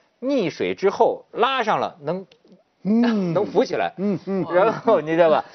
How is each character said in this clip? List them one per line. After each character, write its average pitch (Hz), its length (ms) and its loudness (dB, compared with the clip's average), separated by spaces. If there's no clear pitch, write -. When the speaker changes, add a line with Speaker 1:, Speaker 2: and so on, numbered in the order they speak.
Speaker 1:
溺 247 300 -2
水 95 260 -4
之 190 140 0
后 196 420 0
拉 254 320 -2
上 190 160 0
了 107 220 -4
能， 175 240 -6
Speaker 2:
嗯。 214 500 0
Speaker 1:
能 190 120 0
浮 196 180 0
起 214 120 -4
来。 92 220 -2
Speaker 2:
嗯， 190 280 -2
嗯。 190 260 -4
Speaker 1:
然 190 200 4
后 214 300 2
你 156 140 -2
知 - 20 0
道 165 120 6
吧， 139 260 2